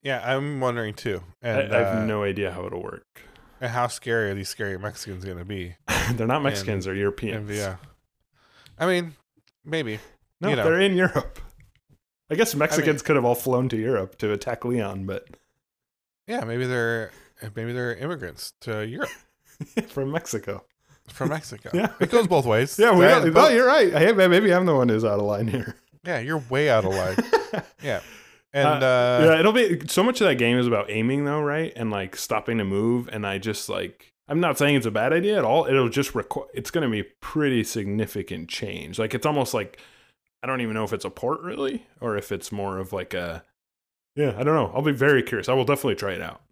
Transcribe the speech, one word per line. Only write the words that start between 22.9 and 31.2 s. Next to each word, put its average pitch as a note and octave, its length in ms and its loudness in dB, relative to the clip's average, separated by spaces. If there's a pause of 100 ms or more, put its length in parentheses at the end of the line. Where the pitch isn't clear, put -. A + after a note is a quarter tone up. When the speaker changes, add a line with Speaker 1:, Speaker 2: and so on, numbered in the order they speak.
Speaker 2:
we F3+ 120 8
Speaker 1:
That F3 200 8
Speaker 2:
got, E3 100 4
Speaker 1:
both C#4 160 10
Speaker 2:
no, B3+ 60 4
you're B3+ 100 6
right. B3+ 260 6
Hey, E3 200 6
man, F#3+ 180 6
maybe F#3+ 220 6
I'm F#3 140 4
the E3 80 4
one B2+ 140 4
who's A2 160 2
out G#2 160 2
of G#2 40 0
line G#2 240 0
here. A2+ 280 -4 (280)
Speaker 1:
Yeah, E3+ 140 -4
you're C#3+ 300 -4
way C#3 220 2
out A2 140 6
of F#2+ 100 0
line. F#2 220 0 (360)
Speaker 2:
<laughs> G#3 120 -6 (180)
Speaker 1:
Yeah. A2+ 180 -4 (520)
And, C#3 140 2
Speaker 2:
Uh, C#3+ 200 2
Speaker 1:
uh, B2 440 4
Speaker 2:
yeah, D#3+ 80 6
it'll F#3+ 140 4
be, G3 340 2
so - 160 0
much B3 180 2
of G#3+ 60 4
that D3+ 100 4
game A#2+ 220 2
is B2 80 2
about G#2+ 240 0
aiming A#2+ 360 0